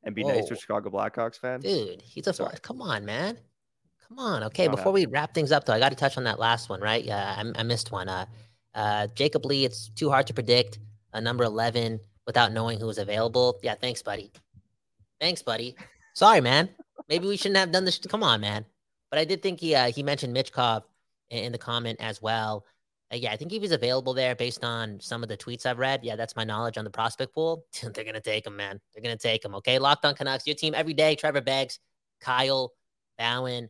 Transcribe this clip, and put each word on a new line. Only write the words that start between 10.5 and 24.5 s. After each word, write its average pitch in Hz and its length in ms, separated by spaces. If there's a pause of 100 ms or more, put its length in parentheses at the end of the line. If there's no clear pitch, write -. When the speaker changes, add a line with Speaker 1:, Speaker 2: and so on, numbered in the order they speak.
Speaker 2:
a 110 80
number 120 220
eleven 113 560 (260)
without 120 280
knowing 113 260
who 113 100
is 104 80
available. 117 640
Yeah, 110 140
thanks, 123 260
buddy. 101 300 (880)
Thanks, 165 240
buddy. 120 320 (400)
Sorry, 202 260
man. 139 280 (400)
Maybe 170 180
we 202 100
shouldn't 196 200
have 185 140
done 185 140
this. 180 140
Come 220 240
on, 113 180
man. 104 240 (460)
But 147 80
I 160 60
did - 180
think 180 160
he, 160 160
uh, 123 160
he 143 100
mentioned 139 340
Michkov 120 480 (460)
in, 117 140
in 120 80
the 117 80
comment 117 420
as 110 220
well. 110 420 (480)
Uh, 120 40
yeah, 120 140
I 110 60
think 165 160
if 220 80
he's 196 100
available 127 440
there, 127 180
based 120 320